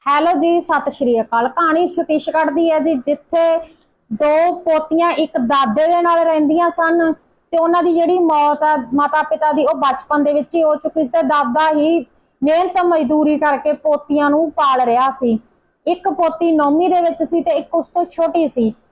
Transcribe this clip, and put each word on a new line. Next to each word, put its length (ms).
ਹੈਲੋ 340
ਜੀ, 220
ਸਤਿ 300
ਸ਼੍ਰੀ 300
ਅਕਾਲ। 260
ਕਹਾਣੀ 400
ਛਤੀਸਗੜ੍ਹ 640
ਦੀ 200
ਹੈ 80
ਜੀ, 160
ਜਿੱਥੇ 640
ਦੋ 440
ਪੋਤੀਆਂ 560
ਇੱਕ 260
ਦਾਦੇ 500
ਦੇ 140
ਨਾਲ 180
ਰਹਿੰਦੀਆਂ 500
ਸਨ 420
ਤੇ 40
ਉਹਨਾਂ 260
ਦੀ 100
ਜਿਹੜੀ 260
ਮੌਤ 440
ਆ 120
ਮਾਤਾ 300
ਪਿਤਾ 280
ਦੀ, 140
ਉਹ 100
ਬਚਪਨ 480
ਦੇ 100
ਵਿੱਚ 220
ਹੀ 80
ਹੋ 120
ਚੁੱਕੀ 280
ਸੀ 60
ਤੇ 140
ਦਾਦਾ 480
ਹੀ 340
ਮਿਹਨਤ 440
ਮਜ਼ਦੂਰੀ 520
ਕਰਕੇ 360
ਪੋਤੀਆਂ 560
ਨੂੰ 220
ਪਾਲ 300
ਰਿਹਾ 300
ਸੀ। 280
ਇੱਕ 220
ਪੋਤੀ 420
ਨੌਵੀਂ 380
ਦੇ 120
ਵਿੱਚ 220
ਸੀ 180
ਤੇ 100
ਇੱਕ 240
ਉਸ 120
ਤੋਂ 180
ਛੋਟੀ 420
ਸੀ। 260